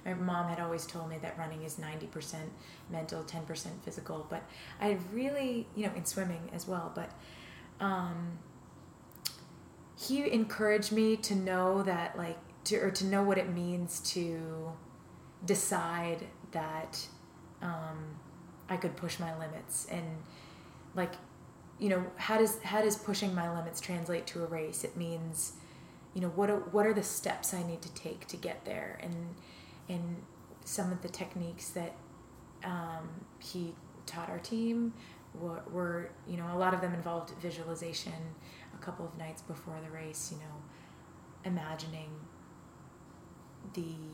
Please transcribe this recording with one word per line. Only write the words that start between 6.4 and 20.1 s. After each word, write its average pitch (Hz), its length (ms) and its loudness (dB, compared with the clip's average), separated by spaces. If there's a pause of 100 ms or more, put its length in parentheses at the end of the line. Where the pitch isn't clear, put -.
as 170 140 -4
well, 175 280 0
but, 170 180 -4 (640)
um, 175 640 2 (1600)
he 277 340 4
encouraged 214 600 6
me 220 260 8
to 214 160 2
know 185 480 6
that, 175 360 2
like, 170 200 -2 (260)
to, 208 140 6
or 190 120 6
to 190 160 2
know 196 160 8
what 196 160 8
it 180 100 4
means 175 520 2
to 165 720 0 (720)
decide 170 800 4 (240)
that, 160 560 -2 (560)
um, 160 540 -4 (520)
I 185 80 2
could 165 200 0
push 170 220 -2
my 160 200 0
limits. - 520 -4
And, 170 140 0 (880)